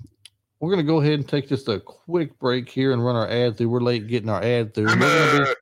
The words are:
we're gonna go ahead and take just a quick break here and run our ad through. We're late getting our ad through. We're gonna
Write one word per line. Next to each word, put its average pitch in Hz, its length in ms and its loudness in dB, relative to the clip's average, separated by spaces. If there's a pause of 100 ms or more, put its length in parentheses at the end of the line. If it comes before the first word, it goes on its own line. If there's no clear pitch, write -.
(600)
we're 165 120 -2
gonna 190 120 0
go 160 180 2
ahead 151 120 2
and 143 140 -4
take 143 200 -2
just - 200 -4
a 110 120 -2
quick - 600 -6
break 123 300 -2
here 135 220 0
and 120 140 0
run 123 100 0
our 110 120 0
ad 120 300 0
through. 117 120 0
We're 123 120 0
late 120 260 -2
getting 113 220 -4
our 95 120 0
ad 117 320 0
through. 107 120 -2
We're 107 120 2
gonna 147 480 4 (160)